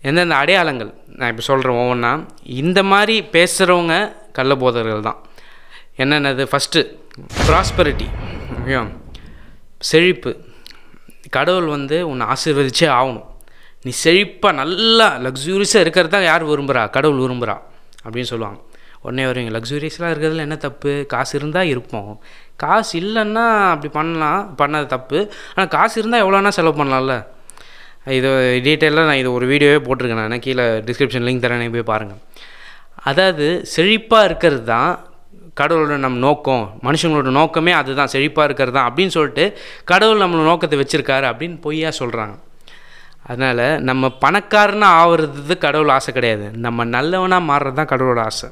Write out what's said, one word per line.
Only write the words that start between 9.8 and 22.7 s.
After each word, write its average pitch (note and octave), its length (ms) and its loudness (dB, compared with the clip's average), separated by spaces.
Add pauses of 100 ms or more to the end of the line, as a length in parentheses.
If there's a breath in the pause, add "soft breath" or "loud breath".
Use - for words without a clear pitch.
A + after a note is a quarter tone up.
கடவுள் E3+ 360 0
வந்து D3 440 -2
உன்னை B2 180 -4
ஆசீர்வதிச்சே C#3 640 0
ஆகணும். B2 360 0 (560 soft breath)
நீ B2 100 -10 (120)
செழிப்பா F#3+ 500 2
நல்லா F#3+ 640 2
லக்ஸூரியஸா D3 640 0
இருக்கிறது E3 300 2
தான் F#3+ 140 2
யார் E3 220 2
விரும்புறா? C3+ 440 0
கடவுள் C3+ 400 2
விரும்புறா A#2+ 280 -4 (460 soft breath)
அப்படின்னு A2+ 300 -8
சொல்லுவாங்க. G#2 280 -8 (400 soft breath)
உடனே B2+ 220 -6
வருவீங்க, B2 280 -4
"லக்ஸூரியஸாக D3 600 -6
இருக்கிறதுல D#3 240 -2
என்ன D#3 200 -6
தப்பு? C#3+ 520 -6
காசு B2+ 300 -4
இருந்தா D3+ 260 -2
இருப்போம், A#2 580 -6 (340 soft breath)
காசு F3 440 -2